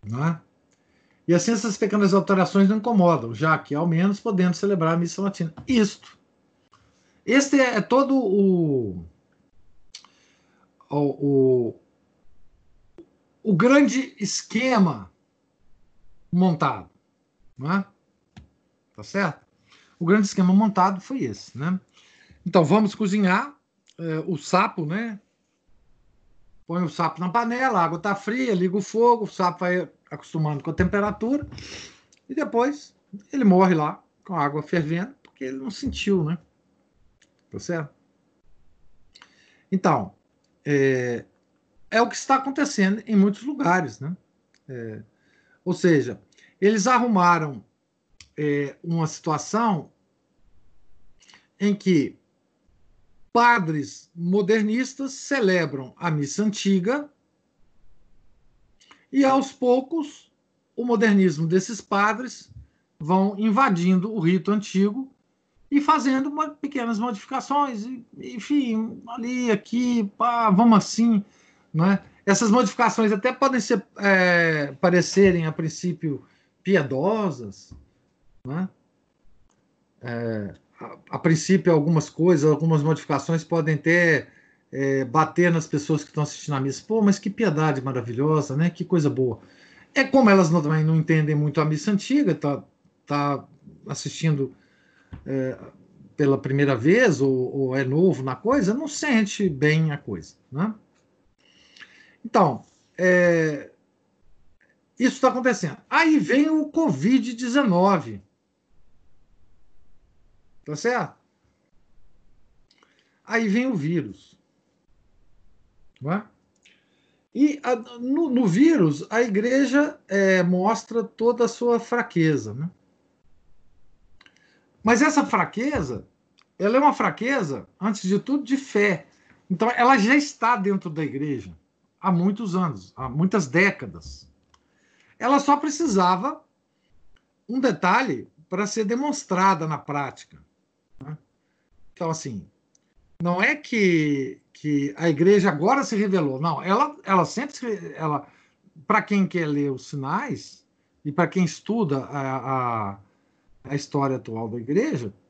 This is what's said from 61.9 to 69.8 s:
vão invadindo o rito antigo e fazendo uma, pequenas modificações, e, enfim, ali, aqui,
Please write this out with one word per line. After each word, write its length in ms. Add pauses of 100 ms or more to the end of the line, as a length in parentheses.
vão 400
invadindo 760
o 60
rito 320
antigo 600 (600)
e 100
fazendo 500
uma, 200
pequenas 480
modificações, 840
e, 220 (120)
enfim, 880
ali, 420
aqui, 680